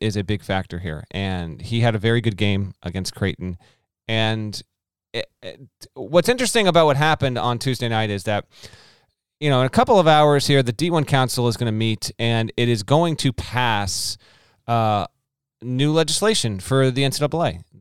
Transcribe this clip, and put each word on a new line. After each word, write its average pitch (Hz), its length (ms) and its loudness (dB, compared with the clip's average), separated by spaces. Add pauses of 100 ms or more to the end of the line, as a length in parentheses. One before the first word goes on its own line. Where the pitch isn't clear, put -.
is 104 160 -2
a 101 80 -2
big 101 180 -4
factor 95 360 -4
here, 78 320 -8
and 90 500 -6
he 113 200 -4
had 117 140 2
a 107 40 -6
very 113 240 0
good 101 160 -4
game 98 340 -2 (100)
against - 320 -8
Creighton. 92 440 -6 (480)
And 110 560 -4 (500)
it, - 140 -8 (160)
it, - 180 -18 (340)
what's 139 340 0
interesting 233 380 2
about 165 200 6
what 139 100 4
happened 143 400 2
on 120 220 -2
Tuesday 123 300 -2
night 110 220 0
is 98 140 -4
that, 104 220 -2 (920)
you 147 100 0
know, 127 100 4
in 131 60 2
a 127 40 -4
couple 233 280 4
of 165 80 4
hours 151 400 6
here, 139 160 4
the 120 100 -2
D 170 180 -2
one 160 140 2
Council 127 440 0
is 113 100 0
gonna 117 140 -2
meet, 110 460 -2
and 113 380 0
it 120 120 2
is 113 140 0
going 160 340 2
to 135 160 -2
pass, 110 840 -4 (500)
uh, 110 400 0 (540)
new 127 320 -2
legislation 156 680 0
for 131 300 2
the 135 140 0
N 135 80 0
C - 80 -8
double 156 240 -2
A 82 140 -4 (220)